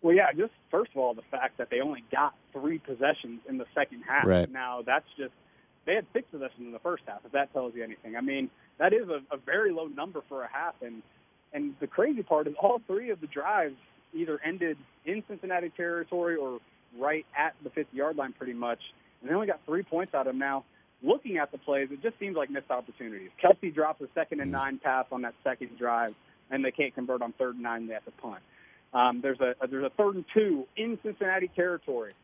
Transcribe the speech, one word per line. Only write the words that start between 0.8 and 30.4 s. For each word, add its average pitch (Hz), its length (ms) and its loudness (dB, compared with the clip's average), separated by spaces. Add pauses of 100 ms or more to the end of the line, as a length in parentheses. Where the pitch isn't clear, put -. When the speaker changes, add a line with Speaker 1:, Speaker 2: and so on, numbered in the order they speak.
Speaker 1:
of - 80 -10
all, 123 160 2
the 113 160 -16
fact 127 280 -4
that 120 120 -6
they 120 100 0
only 135 300 -4
got 143 240 2 (180)
three 151 260 -4
possessions 127 680 -2
in 131 100 -4
the 123 80 -6 (100)
second 127 260 -2
half. 135 240 4
Speaker 2:
Right. 90 240 6
Speaker 1:
Now, 127 340 -6
that's 135 220 2 (100)
just, 131 160 -8 (540)
they 170 80 4
had 214 180 0
six 269 200 -2
possessions 135 260 -8
in 120 140 -12
the 113 80 -12
first 127 260 -4
half, 101 180 -12
if 117 80 -18
that 139 200 0
tells 123 240 -4
you 117 80 -6
anything. 110 320 -12
I 123 40 -4
mean, 135 300 -2 (280)
that 185 140 6
is 220 160 2
a, 151 120 -2 (120)
a 139 60 -6
very 190 340 2
low 160 140 -4
number 147 420 -8
for 135 140 -8
a 120 100 -8
half. 160 300 -6
And, 113 200 -12 (500)
and 147 260 -6
the 147 80 -6
crazy 233 380 2
part 151 240 2
is 147 120 -6
all 226 280 4
three 226 220 -2
of 185 100 -2
the 156 80 -10
drives 151 480 0 (380)
either 160 300 -2
ended 165 320 -2 (280)
in 202 240 -4
Cincinnati 180 420 -4
territory 170 680 -2
or 131 240 -4 (380)
right 147 280 0 (100)
at 156 260 0
the 139 80 -10
fifty-yard 151 460 -2
line 135 160 -4
pretty 127 220 -8
much. 120 240 -2 (420)
And 123 80 -12
they 156 60 2
only 208 120 2
got 190 200 0
three 170 160 0
points 180 320 -2
out 139 80 2
of 131 100 0
them. 131 60 -2
Now, 135 260 -2 (380)
looking 202 340 2
at 147 160 0
the 139 60 -10
plays, 139 320 0
it 139 120 -12
just 220 160 -4
seems 196 180 -6
like 139 140 -2
missed 139 200 -6
opportunities. 113 600 -8 (120)
Kelce 175 320 8
drops 156 260 0
a 131 140 -8
second 156 260 -2
and 139 100 -2
Speaker 2:
Mm. - 20 -2
Speaker 1:
nine 135 300 -2
pass 131 300 2
on 123 100 -4
that 117 120 -6 (100)
second 123 340 -2
drive, 117 360 2 (360)
and 135 140 0
they 131 60 2
can't 135 240 -2
convert 127 260 -2
on 117 120 -4
third 127 220 -2
and 123 80 -10
nine, 117 240 -4
they 113 80 -8
have 107 120 -8
to 117 60 -16
punt. 101 280 -12 (540)
Um, 123 260 6
there's 131 200 0
a, 123 200 4
a, 131 60 0
there's 135 180 -2
a 131 60 0
third 202 240 4
and 180 180 -4
two 185 320 4 (120)